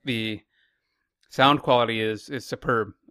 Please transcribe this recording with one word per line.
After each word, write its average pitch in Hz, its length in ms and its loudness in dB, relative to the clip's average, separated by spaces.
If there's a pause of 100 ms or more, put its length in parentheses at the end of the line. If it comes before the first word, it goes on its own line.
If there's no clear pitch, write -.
the 110 380 -6 (880)
sound 143 320 4
quality 117 400 2
is, 110 280 -4
is 135 160 -8
superb. 113 440 -4 (220)